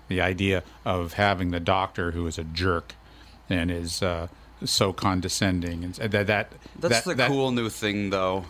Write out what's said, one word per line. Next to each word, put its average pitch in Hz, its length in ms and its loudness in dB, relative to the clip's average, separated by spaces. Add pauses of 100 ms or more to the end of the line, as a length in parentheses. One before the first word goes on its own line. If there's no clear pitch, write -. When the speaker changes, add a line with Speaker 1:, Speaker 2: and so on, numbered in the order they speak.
Speaker 1:
the 92 120 0
idea 92 420 2 (220)
of 90 300 -2
having 95 360 2
the 85 100 -2
Doctor 95 500 0
who 85 160 -4
is 80 120 -6
a 82 60 -6
jerk 82 500 -2 (540)
and 87 220 0
is, 85 320 -4
uh, 85 260 -2 (360)
so 98 280 2
condescending, 90 880 0
and 90 140 -8
that, 104 320 0
that 104 240 0 (260)
Speaker 2:
That's 117 220 2
Speaker 1:
that, - 40 -8
Speaker 2:
the 180 120 -2
Speaker 1:
that 123 120 4
Speaker 2:
cool 135 220 2
new 120 180 0
thing, 104 420 -2
though, 95 400 0